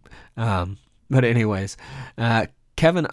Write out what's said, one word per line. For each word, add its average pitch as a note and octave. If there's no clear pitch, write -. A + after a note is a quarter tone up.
Um, G2
but C3
anyways, G#2+
uh, A2+
Kevin E3